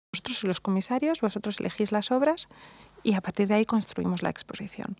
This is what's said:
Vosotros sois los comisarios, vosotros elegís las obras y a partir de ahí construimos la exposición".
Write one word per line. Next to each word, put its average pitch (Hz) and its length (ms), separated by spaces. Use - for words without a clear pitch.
Vosotros - 280
sois 202 100
los 180 140
comisarios, 254 580
vosotros 202 400
elegís 196 320
las 208 180
obras 285 380
y 220 100
a 190 80
partir 196 280
de 208 80
ahí 220 100
construimos 180 560
la - 80
exposición". - 680